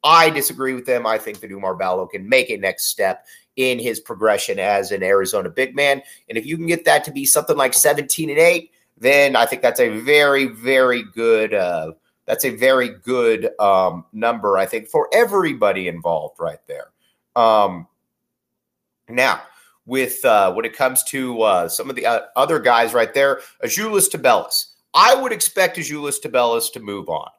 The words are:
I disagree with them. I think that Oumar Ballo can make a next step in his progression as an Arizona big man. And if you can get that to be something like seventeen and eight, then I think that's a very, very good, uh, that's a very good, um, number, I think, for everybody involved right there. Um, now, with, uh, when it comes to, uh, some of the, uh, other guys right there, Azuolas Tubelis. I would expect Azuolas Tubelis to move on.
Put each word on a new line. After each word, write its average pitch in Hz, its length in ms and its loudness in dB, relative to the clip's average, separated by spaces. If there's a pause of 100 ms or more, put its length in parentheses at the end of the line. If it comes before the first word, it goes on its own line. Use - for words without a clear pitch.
I 160 280 6
disagree 131 420 -4
with 123 140 -8
them. 120 200 0
I 110 120 0
think 104 220 -10
that 107 100 -16
Oumar 95 280 -6
Ballo 92 280 -2
can 95 200 -14
make 123 220 2
a 110 80 -6
next 98 300 -6
step - 400 -4 (300)
in 127 220 0
his 113 220 -6
progression 101 580 -2
as 98 340 -2
an 95 100 -6
Arizona 95 480 0
big 131 260 -4
man. 139 240 0 (300)
And 113 80 -6
if 113 80 -10
you 156 100 -8
can 165 100 -8
get 165 200 -2
that 151 180 4
to 156 60 -12
be 139 160 -6
something 147 320 0
like 131 160 0
seventeen 147 560 0
and 143 80 -2
eight, 170 320 2 (260)
then 135 400 4
I 117 80 6
think 123 160 -4
that's 123 200 0
a 117 100 4
very, 139 560 2
very 123 560 0
good, 110 500 0
uh, 87 400 -2 (320)
that's 113 220 -4
a 117 100 -4
very 127 320 2
good, 113 640 -2 (100)
um, 92 540 2
number, 107 420 -2
I 95 80 2
think, - 240 -8
for 147 240 -2
everybody 143 760 0
involved 82 540 -6
right 78 260 -8
there. 69 260 -14 (440)
Um, 104 520 2 (1160)
now, 123 360 0 (420)
with, 127 400 -4
uh, 104 280 4
when 113 120 -4
it 113 100 -6
comes 131 300 -2
to, 127 380 -4
uh, 92 260 2
some 101 200 -8
of 135 60 -10
the, 120 100 -8
uh, 117 180 0 (120)
other 151 240 0
guys 117 340 2
right 113 220 0
there, 139 260 2 (240)
Azuolas 202 460 -2
Tubelis. - 640 0 (200)
I 220 220 6
would 262 160 -4
expect 185 460 -2
Azuolas 147 440 -8
Tubelis 120 520 0
to 127 80 -14
move 101 280 -10
on. 80 200 -6 (100)